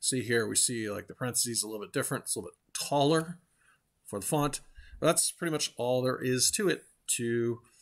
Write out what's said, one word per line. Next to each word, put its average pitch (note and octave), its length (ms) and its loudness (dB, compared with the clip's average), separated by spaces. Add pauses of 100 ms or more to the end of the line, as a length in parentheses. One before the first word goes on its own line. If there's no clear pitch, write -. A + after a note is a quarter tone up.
see B2+ 220 0
here, A2+ 240 2
we G#2+ 80 -4
see, A2+ 340 2
like, G2+ 200 -6
the - 60 -14
parentheses A#2 480 -2
a G#2+ 40 -8
little G#2+ 180 -8
bit F#2 80 -12
different. - 320 -2
It's - 120 -4
a - 20 -4
little F#2+ 120 -8
bit - 280 -14
taller D#3+ 600 2 (680)
for G#2 160 -6
the F#2+ 60 -8
font. D3 340 0 (400)
But C#3+ 60 2
that's E3+ 260 4
pretty E3+ 180 -6
much D3+ 260 -2
all B2 260 2
there B2+ 200 0
is B2+ 300 2
to G3+ 160 2
it, - 160 0 (320)
to, A#2 460 -2 (200)